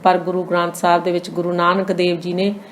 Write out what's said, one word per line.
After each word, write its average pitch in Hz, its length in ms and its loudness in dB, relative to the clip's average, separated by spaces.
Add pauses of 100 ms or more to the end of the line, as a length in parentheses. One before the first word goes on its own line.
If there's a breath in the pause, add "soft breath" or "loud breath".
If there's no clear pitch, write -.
ਪਰ 185 140 4
ਗੁਰੂ 180 260 -2
ਗ੍ਰੰਥ 170 320 0
ਸਾਹਿਬ 175 280 2
ਦੇ 180 80 0
ਵਿੱਚ 175 180 -4
ਗੁਰੂ 175 240 -4
ਨਾਨਕ 185 380 0
ਦੇਵ 175 280 0
ਜੀ 175 140 -6
ਨੇ 196 200 0 (180 loud breath)